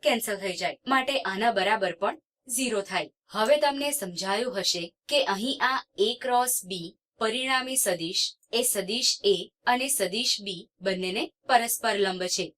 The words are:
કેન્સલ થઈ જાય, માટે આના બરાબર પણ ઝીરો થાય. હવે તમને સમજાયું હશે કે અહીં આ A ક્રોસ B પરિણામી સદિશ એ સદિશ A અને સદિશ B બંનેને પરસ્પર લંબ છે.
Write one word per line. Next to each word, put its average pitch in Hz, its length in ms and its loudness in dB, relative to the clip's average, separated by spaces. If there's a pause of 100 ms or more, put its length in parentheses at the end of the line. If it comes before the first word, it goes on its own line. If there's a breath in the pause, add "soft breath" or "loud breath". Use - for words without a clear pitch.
કેન્સલ 220 340 0
થઈ 190 240 -6
જાય, 180 240 -4
માટે 262 360 2
આના 196 360 0
બરાબર 190 420 2
પણ 233 220 -2 (260)
ઝીરો 240 340 -2
થાય. 196 280 -4 (180)
હવે 220 300 4
તમને 285 360 2
સમજાયું 196 640 -2
હશે 180 260 0 (240)
કે 294 180 4
અહીં 220 360 -2
આ 262 180 0 (180)
A 208 120 4 (120)
ક્રોસ 247 320 2 (160)
B - 20 -6 (480)
પરિણામી 254 580 0
સદિશ 175 460 0 (280)
એ 233 120 2
સદિશ 214 480 0 (120)
A 196 120 6 (360)
અને 254 180 2
સદિશ 208 460 0 (100)
B - 20 -8 (320)
બંનેને 185 440 -2 (240)
પરસ્પર 233 500 2
લંબ 190 300 0
છે. 175 180 -2 (120)